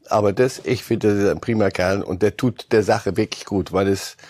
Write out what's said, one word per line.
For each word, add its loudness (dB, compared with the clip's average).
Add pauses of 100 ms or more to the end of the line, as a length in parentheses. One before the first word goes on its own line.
aber 2
das, 0
ich -2
finde, 0
das 2
ist 2
ein -2
prima 0
Kerl 0
und -4
der 2
tut -4
der 6
Sache 0
wirklich -4
gut, -4
weil 2
es, -4 (140)